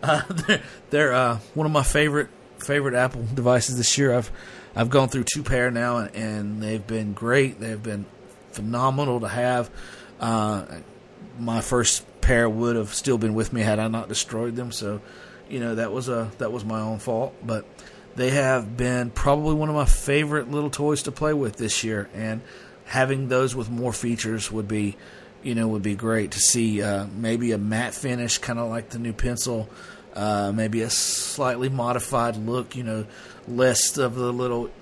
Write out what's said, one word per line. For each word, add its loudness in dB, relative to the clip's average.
uh, 2
they're, 2
they're, 4
uh, 2
one 0
of 0
my 4
favorite, 2
favorite 0
Apple 2
devices 4
this 2
year. 4
I've, 0
I've 2
gone 6
through 0
two -2
pair 2
now, 0
and, -4
and -4
they've -4
been -2
great. 2
They've -6
been -6
phenomenal 0
to -4
have. 0
Uh, 0
my -2
first 2
pair 6
would 0
have -2
still 2
been 2
with 0
me 0
had 2
I 0
not -4
destroyed -4
them. -6
So, -4
you -6
know, -2
that -2
was -4
a, -2
that -2
was -6
my -2
own -4
fault. -2
But -4
they 2
have 2
been 0
probably 4
one 2
of 0
my 2
favorite 2
little -2
toys 0
to -4
play 0
with -2
this -2
year, -2
and -4
having 0
those 2
with -4
more -2
features -2
would -4
be, 0
you -2
know, 2
would 0
be 0
great 0
to -6
see. 2
Uh, 0
maybe -2
a 2
matte -2
finish, -2
kinda -4
like -6
the -10
new -4
Pencil. -2
Uh, 0
maybe 0
a -2
slightly 0
modified 0
look, -4
you -6
know, -4
less 4
of 2
the -2
little -2